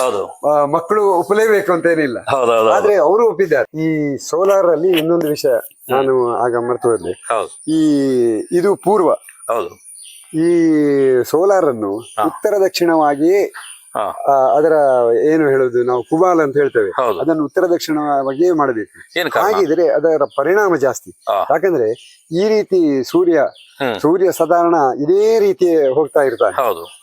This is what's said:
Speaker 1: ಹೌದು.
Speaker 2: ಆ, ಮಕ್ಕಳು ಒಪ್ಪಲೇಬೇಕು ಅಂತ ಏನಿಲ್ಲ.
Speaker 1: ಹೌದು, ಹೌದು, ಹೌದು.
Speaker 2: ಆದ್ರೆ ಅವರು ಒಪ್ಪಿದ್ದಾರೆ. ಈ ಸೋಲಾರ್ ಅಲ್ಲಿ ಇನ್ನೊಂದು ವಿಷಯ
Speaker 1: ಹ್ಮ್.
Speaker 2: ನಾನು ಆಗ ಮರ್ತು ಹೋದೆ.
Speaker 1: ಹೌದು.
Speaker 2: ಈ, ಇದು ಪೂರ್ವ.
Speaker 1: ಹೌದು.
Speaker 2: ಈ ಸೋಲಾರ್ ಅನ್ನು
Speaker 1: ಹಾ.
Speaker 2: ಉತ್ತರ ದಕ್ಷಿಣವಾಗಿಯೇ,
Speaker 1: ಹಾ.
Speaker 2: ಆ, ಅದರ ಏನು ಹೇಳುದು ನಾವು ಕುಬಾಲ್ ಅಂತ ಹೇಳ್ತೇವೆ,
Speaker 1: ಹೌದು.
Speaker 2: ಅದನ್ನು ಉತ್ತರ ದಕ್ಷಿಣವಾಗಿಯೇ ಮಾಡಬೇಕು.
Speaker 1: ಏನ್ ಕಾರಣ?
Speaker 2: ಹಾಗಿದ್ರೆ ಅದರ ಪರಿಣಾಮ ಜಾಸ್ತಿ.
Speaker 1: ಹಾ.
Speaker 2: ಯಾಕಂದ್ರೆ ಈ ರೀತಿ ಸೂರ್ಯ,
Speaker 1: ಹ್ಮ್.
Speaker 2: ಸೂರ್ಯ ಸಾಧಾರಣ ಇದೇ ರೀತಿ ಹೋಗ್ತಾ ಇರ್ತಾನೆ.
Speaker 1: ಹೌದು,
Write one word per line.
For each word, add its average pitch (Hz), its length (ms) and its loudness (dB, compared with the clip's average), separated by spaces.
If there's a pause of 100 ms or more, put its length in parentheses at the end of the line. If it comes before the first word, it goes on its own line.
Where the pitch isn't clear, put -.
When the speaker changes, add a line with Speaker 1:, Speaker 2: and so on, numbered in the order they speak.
Speaker 1:
ಹೌದು. 120 520 -4
Speaker 2:
ಆ, 147 120 2
ಮಕ್ಕಳು 170 420 0
ಒಪ್ಪಲೇಬೇಕು 196 680 0
ಅಂತ 170 140 -2
ಏನಿಲ್ಲ. 151 320 0
Speaker 1:
ಹೌದು, 120 340 0
ಹೌದು, 113 100 4
ಹೌದು. 110 100 4
Speaker 2:
ಆದ್ರೆ 208 220 2
ಅವರು 190 340 2
ಒಪ್ಪಿದ್ದಾರೆ. 156 540 -4
ಈ 151 340 -2
ಸೋಲಾರ್ 190 500 0
ಅಲ್ಲಿ 170 320 0
ಇನ್ನೊಂದು 160 300 -2
ವಿಷಯ 147 200 -4
Speaker 1:
ಹ್ಮ್. - 480 -4
Speaker 2:
ನಾನು 127 400 -2
ಆಗ 120 200 -2 (140)
ಮರ್ತು 120 180 -4
ಹೋದೆ. 90 240 -2
Speaker 1:
ಹೌದು. - 580 -8
Speaker 2:
ಈ, 160 120 0 (720)
ಇದು 175 240 0
ಪೂರ್ವ. 185 340 0 (440)
Speaker 1:
ಹೌದು. 95 140 -4 (720)
Speaker 2:
ಈ 165 340 2 (520)
ಸೋಲಾರ್ 185 400 2
ಅನ್ನು 107 340 -2
Speaker 1:
ಹಾ. - 260 -6
Speaker 2:
ಉತ್ತರ - 300 -2 (100)
ದಕ್ಷಿಣವಾಗಿಯೇ, 165 880 0 (420)
Speaker 1:
ಹಾ. 123 60 -4
Speaker 2:
ಆ, 131 580 0
ಅದರ 160 140 2 (440)
ಏನು 151 320 2
ಹೇಳುದು 127 340 0
ನಾವು 123 200 -2
ಕುಬಾಲ್ 165 380 0
ಅಂತ 139 160 -2
ಹೇಳ್ತೇವೆ, 123 340 0
Speaker 1:
ಹೌದು. 117 300 -2
Speaker 2:
ಅದನ್ನು 156 240 -2
ಉತ್ತರ 160 180 -2
ದಕ್ಷಿಣವಾಗಿಯೇ 151 880 -2
ಮಾಡಬೇಕು. 139 720 -4
Speaker 1:
ಏನ್ 160 100 -4
ಕಾರಣ? 120 140 0
Speaker 2:
ಹಾಗಿದ್ರೆ 175 440 0
ಅದರ 151 340 0 (140)
ಪರಿಣಾಮ 180 400 0
ಜಾಸ್ತಿ. 123 340 -4
Speaker 1:
ಹಾ. 98 400 -4
Speaker 2:
ಯಾಕಂದ್ರೆ 151 420 0 (380)
ಈ 180 180 -2
ರೀತಿ 175 560 0
ಸೂರ್ಯ, 170 360 2 (380)
Speaker 1:
ಹ್ಮ್. 117 220 -4
Speaker 2:
ಸೂರ್ಯ 175 320 2
ಸಾಧಾರಣ 170 420 2 (240)
ಇದೇ 202 400 2
ರೀತಿ 170 560 2
ಹೋಗ್ತಾ 151 260 0
ಇರ್ತಾನೆ. 117 360 0
Speaker 1:
ಹೌದು, 98 460 -4